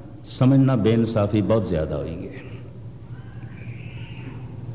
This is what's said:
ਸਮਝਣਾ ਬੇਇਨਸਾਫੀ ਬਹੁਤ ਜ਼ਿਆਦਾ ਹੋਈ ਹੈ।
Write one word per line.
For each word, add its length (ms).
ਸਮਝਣਾ 520
ਬੇਇਨਸਾਫੀ 680
ਬਹੁਤ 260
ਜ਼ਿਆਦਾ 280
ਹੋਈ 320
ਹੈ। 40